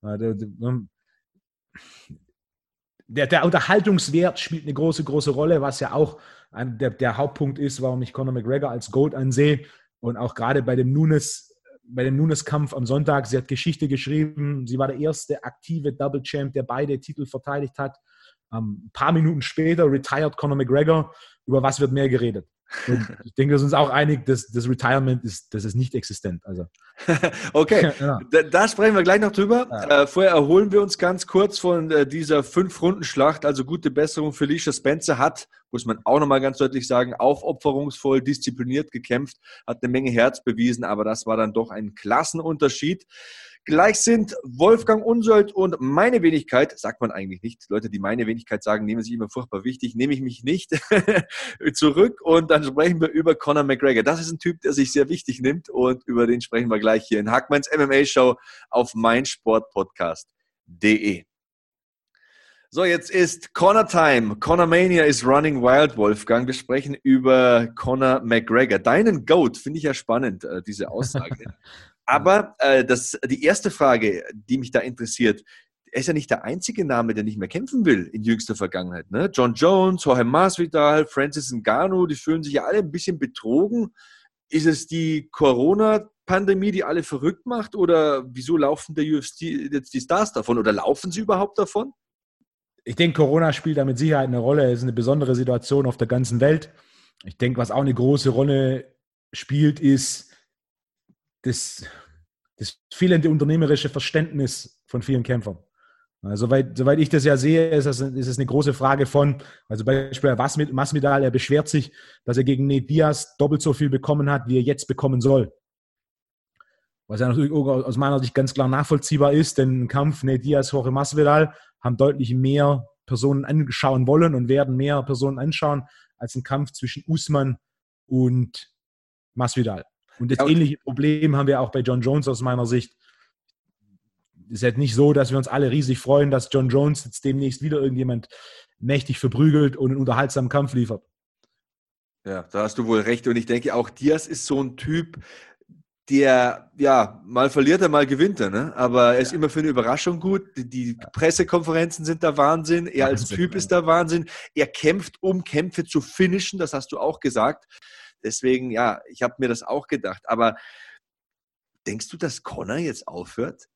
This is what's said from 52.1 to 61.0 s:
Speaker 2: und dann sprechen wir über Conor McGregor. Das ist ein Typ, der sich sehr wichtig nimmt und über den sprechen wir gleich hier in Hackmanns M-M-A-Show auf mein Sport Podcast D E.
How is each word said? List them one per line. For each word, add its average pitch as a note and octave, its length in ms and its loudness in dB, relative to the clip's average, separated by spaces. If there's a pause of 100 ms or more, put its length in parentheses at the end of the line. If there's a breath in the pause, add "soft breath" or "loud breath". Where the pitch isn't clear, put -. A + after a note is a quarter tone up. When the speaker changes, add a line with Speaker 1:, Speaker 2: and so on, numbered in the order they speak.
Speaker 2:
und E3 260 4
dann D3+ 140 6
sprechen D3+ 360 0
wir D#3+ 100 2
über D#3 260 2
Conor D3 280 0
McGregor. C3 380 2
Das D#3 200 0
ist D#3+ 100 -8
ein E3 80 -10
Typ, F3 220 -4
der D3+ 120 -2
sich C3+ 180 0
sehr C#3 180 2
wichtig B2+ 320 -6
nimmt D3 280 -4
und B2+ 380 0
über A#2+ 180 0
den A#2+ 160 0
sprechen A#2 300 -2
wir A2 80 0
gleich A2 260 2
hier G#2+ 140 0
in G#2 100 -4
Hackmanns C#3 380 0
M-M-A-Show C3+ 680 2 (340 loud breath)
auf A#2+ 240 0
mein A#2 300 2
Sport A2 460 -2
Podcast F2+ 560 -6 (380)
D G#2 300 2
E. G2 300 -4 (1500 soft breath)